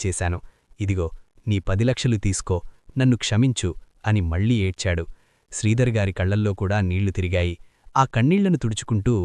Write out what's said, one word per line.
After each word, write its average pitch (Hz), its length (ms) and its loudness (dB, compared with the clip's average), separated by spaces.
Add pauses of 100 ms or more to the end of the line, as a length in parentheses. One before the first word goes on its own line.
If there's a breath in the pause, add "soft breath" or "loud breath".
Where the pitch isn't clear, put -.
చేశాను. 90 320 -2 (420)
ఇదిగో, 92 260 0 (420)
నీ 104 100 2
పది 98 260 0
లక్షలు 123 320 0
తీసుకో, 95 400 -2 (420)
నన్ను 127 180 4
క్షమించు" 107 580 0 (320)
అని 107 140 2
మళ్లీ 92 340 0
ఏడ్చాడు. 92 500 -2 (480)
శ్రీధర్ 117 360 2
గారి 104 240 0
కళ్లల్లో 101 420 0
కూడా 101 260 -2
నీళ్లు 95 300 0
తిరిగాయి. 90 440 -2 (420)
ఆ 135 80 4
కన్నీళ్లను 165 540 2
తుడుచుకుంటూ, 110 560 -2 (100)